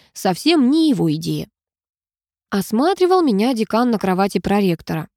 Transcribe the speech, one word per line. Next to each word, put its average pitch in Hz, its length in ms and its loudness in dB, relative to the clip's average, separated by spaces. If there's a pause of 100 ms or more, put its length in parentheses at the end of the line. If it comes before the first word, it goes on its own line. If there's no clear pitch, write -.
(120)
совсем 247 560 0
не 311 220 2
его 170 240 0
идея. 160 340 -6 (1000)
Осматривал 349 720 0
меня 247 320 2
декан 226 360 -2
на 220 80 0
кровати 196 400 0
проректора. 180 800 -2